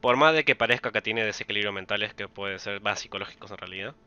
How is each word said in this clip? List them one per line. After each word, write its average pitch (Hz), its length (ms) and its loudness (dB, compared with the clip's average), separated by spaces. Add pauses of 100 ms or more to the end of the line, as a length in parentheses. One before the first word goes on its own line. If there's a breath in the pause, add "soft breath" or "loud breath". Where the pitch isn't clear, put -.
Por 123 140 6
más 156 180 8
de 156 100 2
que 139 120 6
parezca 117 360 2
que 107 80 2
tiene 110 240 -2
desequilibrio 104 480 -4
mentales, 104 400 -4
que 101 160 -10
puede 98 300 -8
ser, 101 280 -6
va, 101 100 0
psicológicos 98 540 -10
en 101 60 -12
realidad 95 380 -10 (120)